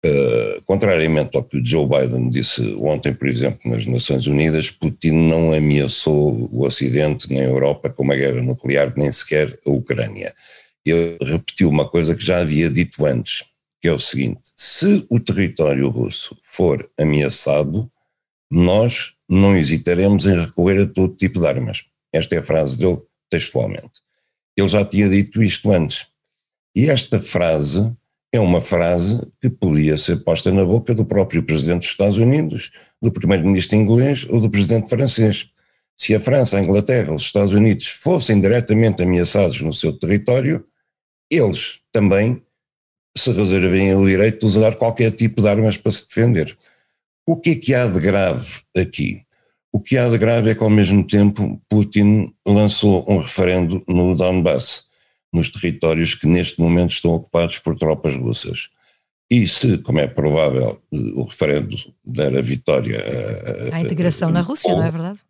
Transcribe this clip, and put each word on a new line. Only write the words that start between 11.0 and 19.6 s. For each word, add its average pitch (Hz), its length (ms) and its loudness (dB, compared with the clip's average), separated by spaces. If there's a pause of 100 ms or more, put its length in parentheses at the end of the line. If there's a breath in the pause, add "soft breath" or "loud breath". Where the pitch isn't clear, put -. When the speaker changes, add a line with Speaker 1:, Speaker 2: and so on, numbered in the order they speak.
Speaker 1:
repetiu 82 480 -2
uma 71 180 0
coisa 82 280 0
que - 100 -8
já 87 140 0
havia 80 300 0
dito 76 360 -2
antes, 64 380 -4 (380)
que 85 60 -2
é 85 40 2
o 76 80 -2
seguinte: - 560 -6
se - 540 0
o 117 100 2
território 78 680 -2
russo 58 520 -8
for 76 480 -2 (100)
ameaçado, 73 920 0 (600)
nós 92 640 2 (160)
não 98 260 4
hesitaremos 87 680 2